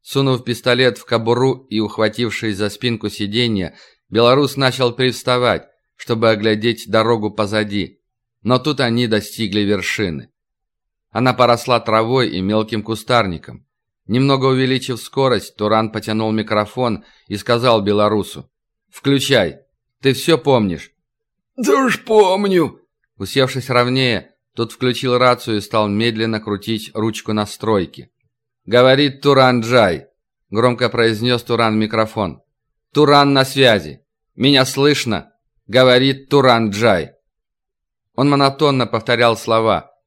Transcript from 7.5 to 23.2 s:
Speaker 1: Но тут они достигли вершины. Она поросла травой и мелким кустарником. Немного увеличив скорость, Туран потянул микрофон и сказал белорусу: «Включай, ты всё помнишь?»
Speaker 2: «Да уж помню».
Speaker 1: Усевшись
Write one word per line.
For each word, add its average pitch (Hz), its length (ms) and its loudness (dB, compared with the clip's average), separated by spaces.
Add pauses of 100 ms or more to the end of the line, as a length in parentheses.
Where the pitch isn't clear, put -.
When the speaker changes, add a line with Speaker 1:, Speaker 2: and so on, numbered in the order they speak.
Speaker 1:
Но 127 180 0
тут 139 200 -4
они 120 280 0
достигли 107 540 -2
вершины. 95 680 -4 (840)
Она 123 180 0
поросла 120 460 2
травой 113 500 0
и 92 120 -6
мелким 107 420 -2
кустарником. 107 840 -4 (400)
Немного 135 420 0
увеличив 131 520 -2
скорость, 127 560 -4
Туран 110 380 -2
потянул 110 400 -4
микрофон 107 720 -4 (220)
и 101 100 -8
сказал 117 440 0
белорусу: 104 680 -2 (400)
«Включай, 131 680 0 (400)
ты 135 120 2
всё 156 240 0
помнишь?» 107 540 0 (640)
Speaker 2:
«Да 269 300 2
уж - 180 -2
помню». 190 800 2 (340)
Speaker 1:
Усевшись 127 540 -2